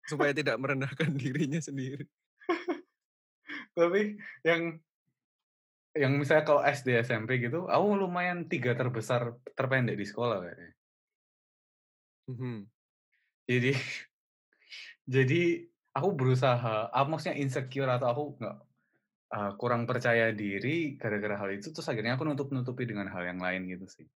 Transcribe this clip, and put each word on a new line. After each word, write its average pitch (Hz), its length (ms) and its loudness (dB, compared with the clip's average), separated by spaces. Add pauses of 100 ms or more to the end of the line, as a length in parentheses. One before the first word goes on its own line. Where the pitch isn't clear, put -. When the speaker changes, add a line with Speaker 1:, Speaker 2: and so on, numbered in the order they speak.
Speaker 1:
supaya 147 300 2
tidak 139 200 0
<laughs> 123 60 -4
merendahkan 135 540 0
dirinya 139 460 -2
sendiri. 135 420 -6 (440)
Speaker 2:
<laughs> - 1300 -10
Tapi 202 420 2 (280)
yang 165 340 2 (1160)
yang 143 240 4
misalnya 156 240 6
kalau 143 160 6
S 131 240 2
D 123 160 4
S 123 80 -2
M 113 160 -2
P 127 160 0
gitu, 147 240 -2
aku 196 320 4
lumayan 180 480 -2
tiga 127 320 0
terbesar 120 560 -2 (240)
terpendek 127 400 2
di 101 80 -4
sekolah 113 320 -2
kayaknya. 87 320 -12 (1600)
Speaker 1:
Mhm. 117 400 -8 (800)
Speaker 2:
Jadi, 123 240 4
<laughs> - 1200 -10 (200)
jadi 131 240 4 (560)
aku 151 120 2 (100)
berusaha, 120 720 2
aku 139 200 4
maksudnya 156 300 -4
insecure 135 480 -2
atau 123 220 2
aku 139 100 -2 (180)
nggak, 107 160 -8 (800)
eee, 104 160 -2 (100)
kurang 120 300 2
percaya 120 340 4 (100)
diri 120 680 -2
gara-gara 104 400 -2
hal 101 160 -4
itu, 101 180 -10
terus 165 160 -8
akhirnya 117 280 -2
aku 139 100 -2
nutup-nutupi 131 640 -4
dengan 101 240 -4
hal 92 160 -4
yang 90 120 -6
lain 92 200 -2 (100)
gitu 92 180 -12
sih. - 160 -20 (100)